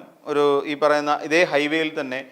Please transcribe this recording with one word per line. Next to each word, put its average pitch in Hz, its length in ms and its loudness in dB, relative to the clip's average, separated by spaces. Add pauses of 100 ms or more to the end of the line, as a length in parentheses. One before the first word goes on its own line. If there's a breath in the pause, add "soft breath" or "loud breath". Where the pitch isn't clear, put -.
(300)
ഒരു 147 140 2 (280)
ഈ - 100 -4
പറയുന്ന 147 300 2 (140)
ഇതേ 156 140 2 (120)
ഹൈവേയിൽ 151 460 0
തന്നെ 131 220 -6 (120 soft breath)